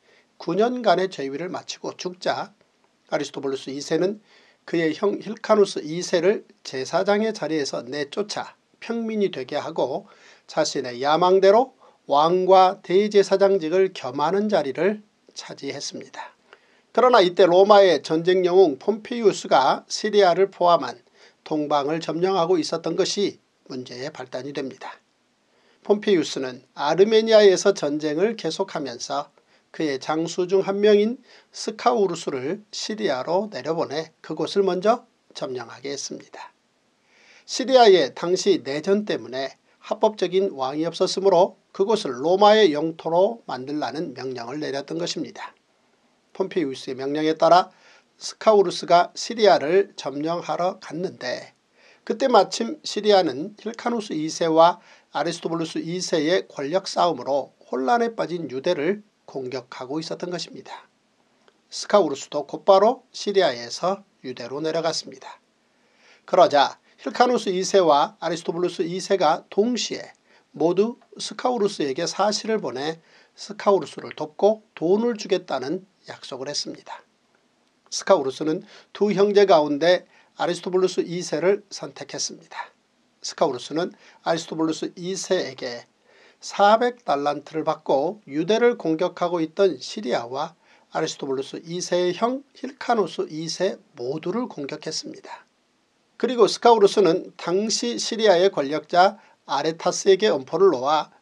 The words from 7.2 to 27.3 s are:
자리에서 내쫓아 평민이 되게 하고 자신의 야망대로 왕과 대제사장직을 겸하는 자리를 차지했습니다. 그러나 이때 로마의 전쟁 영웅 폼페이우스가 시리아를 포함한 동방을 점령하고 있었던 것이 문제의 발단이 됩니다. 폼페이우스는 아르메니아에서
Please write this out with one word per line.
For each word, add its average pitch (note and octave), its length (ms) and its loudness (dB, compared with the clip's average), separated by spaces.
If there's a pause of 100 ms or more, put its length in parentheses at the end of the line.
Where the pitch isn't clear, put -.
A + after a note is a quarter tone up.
자리에서 D3+ 480 -6
내쫓아 C#3+ 720 -8 (260)
평민이 A3 500 -4
되게 C3+ 260 -8
하고 D3+ 520 -6 (380)
자신의 B2+ 560 -4
야망대로 F#3 720 4 (320)
왕과 F#3 760 4
대제사장직을 F#3+ 1120 2
겸하는 D#3 560 -2
자리를 E3+ 540 -2 (320)
차지했습니다. - 960 -14 (600)
그러나 A#3 280 4
이때 F3+ 260 4
로마의 F#3+ 560 6
전쟁 F3 420 0
영웅 F3 340 4
폼페이우스가 G#3 1120 0
시리아를 G3 600 2
포함한 E3+ 500 2 (440)
동방을 D3+ 560 -2
점령하고 E3+ 580 0
있었던 E3 380 -4
것이 F#3 440 -2 (240)
문제의 B2+ 480 -12
발단이 C3 400 -12
됩니다. - 480 -12 (840)
폼페이우스는 D3+ 800 -2 (100)
아르메니아에서 G3+ 1000 4